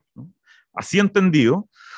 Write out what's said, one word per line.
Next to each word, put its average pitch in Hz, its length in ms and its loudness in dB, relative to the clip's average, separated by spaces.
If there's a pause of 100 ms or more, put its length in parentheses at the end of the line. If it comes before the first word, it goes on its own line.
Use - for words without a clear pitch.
(160)
¿No? 165 160 -20 (420)
Así - 260 -4
entendido, 185 680 0 (280)